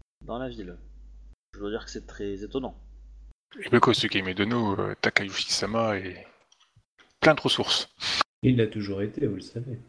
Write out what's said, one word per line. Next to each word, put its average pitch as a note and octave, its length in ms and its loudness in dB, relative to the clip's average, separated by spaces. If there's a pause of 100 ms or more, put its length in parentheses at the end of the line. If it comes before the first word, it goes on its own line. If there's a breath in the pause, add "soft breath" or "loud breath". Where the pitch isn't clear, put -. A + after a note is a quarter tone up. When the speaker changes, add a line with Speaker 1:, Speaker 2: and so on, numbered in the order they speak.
(260)
Speaker 1:
dans A2+ 120 -8
la C3 120 -6
ville. F#2+ 280 -12 (760)
Je G2 60 -14
dois G2+ 120 -4
dire A2 140 -4
que - 40 -16
c'est G#2+ 160 -10
très G2+ 380 -6
étonnant. B2 320 -6 (960)
Speaker 2:
Iweko A#2+ 220 8
Sukeime F#2+ 420 0
Dono, G#2 440 2
euh, G2+ 220 -2
Takayoshi - 500 0
Sama A2 460 2
est F#2 300 -8 (960)
plein D#3 120 10
de - 80 -2
ressources. - 480 0 (540 loud breath)
Speaker 3:
Il B2+ 140 6
l'a A2 100 6
toujours G2 340 -4
été, G#2 240 -2
vous G2 100 0
le F#2 60 -8
savez. A#2 480 -10